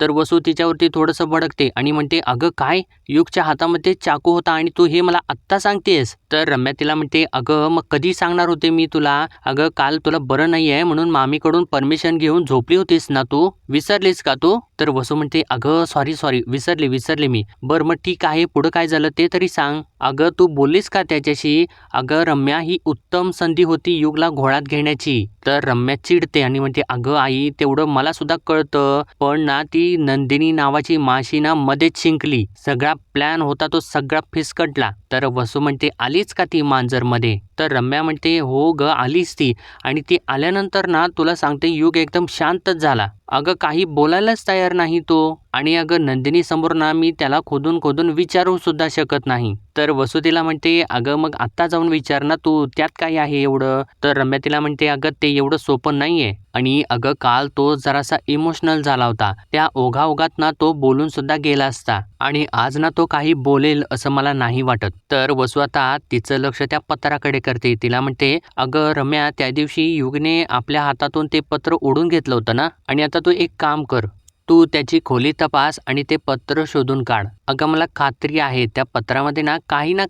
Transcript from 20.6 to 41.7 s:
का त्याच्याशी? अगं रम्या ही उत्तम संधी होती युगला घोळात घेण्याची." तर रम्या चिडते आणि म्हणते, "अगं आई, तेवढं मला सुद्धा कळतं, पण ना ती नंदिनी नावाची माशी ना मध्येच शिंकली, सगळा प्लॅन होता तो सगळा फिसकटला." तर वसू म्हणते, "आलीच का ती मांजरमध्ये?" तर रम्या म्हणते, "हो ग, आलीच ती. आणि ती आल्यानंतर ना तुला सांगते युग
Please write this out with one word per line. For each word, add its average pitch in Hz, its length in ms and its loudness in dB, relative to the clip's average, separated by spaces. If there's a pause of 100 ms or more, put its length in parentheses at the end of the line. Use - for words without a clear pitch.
का 196 140 0
त्याच्याशी? 151 640 0 (280)
अगं 143 280 0
रम्या 143 360 2
ही 170 260 -2
उत्तम 180 460 -2
संधी 170 320 0
होती 165 340 2
युगला 156 320 0
घोळात 139 340 0
घेण्याची." 147 640 -2 (200)
तर 143 180 2
रम्या 127 400 0
चिडते 165 380 2
आणि 131 160 0
म्हणते, 135 300 -2
"अगं 127 280 -2
आई, 135 340 0 (100)
तेवढं 143 240 2
मला 147 280 0
सुद्धा 160 240 -2 (100)
कळतं, 147 560 0 (180)
पण 143 200 2
ना 147 220 0
ती 170 340 0
नंदिनी 139 560 0
नावाची 151 440 0
माशी 135 440 0
ना 156 140 2
मध्येच 143 480 0
शिंकली, 147 420 0 (220)
सगळा 139 260 0 (220)
प्लॅन 156 280 -2
होता 143 300 -2
तो 160 80 2
सगळा 151 400 -2 (140)
फिसकटला." 147 560 -2 (220)
तर 131 120 0
वसू 127 360 -2
म्हणते, 143 280 0 (100)
"आलीच 147 340 -2
का - 120 -2
ती 160 180 0
मांजरमध्ये?" 123 760 0 (200)
तर 156 140 -2
रम्या 131 300 -2
म्हणते, 160 360 0
"हो 143 340 0
ग, 147 100 -2
आलीच 147 520 0
ती. 131 180 0 (320)
आणि 147 160 -2 (100)
ती 175 60 4 (120)
आल्यानंतर 185 580 -2
ना 170 200 2 (120)
तुला 165 160 0
सांगते 147 340 -2
युग 165 280 2